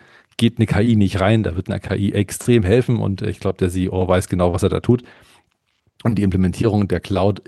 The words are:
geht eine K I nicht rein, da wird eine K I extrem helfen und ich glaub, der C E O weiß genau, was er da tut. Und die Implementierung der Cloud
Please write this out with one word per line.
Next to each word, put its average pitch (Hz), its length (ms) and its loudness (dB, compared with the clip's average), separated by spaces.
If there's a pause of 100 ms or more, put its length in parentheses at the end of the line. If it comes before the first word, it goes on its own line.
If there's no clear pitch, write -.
(360)
geht 117 220 0
eine 110 80 2
K - 140 0
I 113 140 2
nicht 98 240 2
rein, 104 240 4
da 87 140 -4
wird 92 120 -6
eine 98 120 -4
K - 160 -6
I 101 160 -2
extrem 113 500 0
helfen 113 380 2
und 98 220 -4
ich 104 180 -6
glaub, 95 180 -4
der 92 120 0
C 92 160 -2
E - 20 -2
O 92 180 -2
weiß 90 220 2
genau, 90 240 0
was 85 100 -4
er 101 60 4
da 87 100 -2
tut. 123 240 0 (1000)
Und 110 140 -2
die 101 60 -2
Implementierung 98 640 0
der 90 140 -2
Cloud 98 480 -2